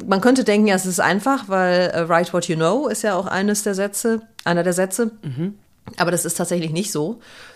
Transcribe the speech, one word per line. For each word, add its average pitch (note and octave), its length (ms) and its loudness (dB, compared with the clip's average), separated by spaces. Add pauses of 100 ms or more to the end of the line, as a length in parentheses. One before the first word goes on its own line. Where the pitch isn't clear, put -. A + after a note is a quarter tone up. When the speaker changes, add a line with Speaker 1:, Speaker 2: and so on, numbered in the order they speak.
Speaker 1:
man F#3+ 140 2
könnte B3+ 220 4
denken, G#3+ 240 4
ja, G3 80 4
es F#3+ 100 -2
ist F#3 140 -2
einfach, G#3 480 0
weil, F3+ 460 2
äh, E3 160 -2
„Write E3+ 240 2
what F3 140 0
you E3+ 80 -2
know“ F#3+ 320 2
ist G#3+ 160 -4
ja G#3 120 0
auch F#3 120 -2
eines G3+ 360 0
der G3+ 120 -2
Sätze, G3+ 460 -2 (220)
einer E3+ 200 0
der F3+ 100 2
Sätze. F#3+ 380 0 (100)
Speaker 2:
Mhm. D#3+ 360 -6 (400)
Speaker 1:
Aber F3 140 0
das E3+ 140 -2
ist E3+ 100 -4
tatsächlich F3 360 -4
nicht F3+ 200 -4
so, D#3+ 280 -4 (360)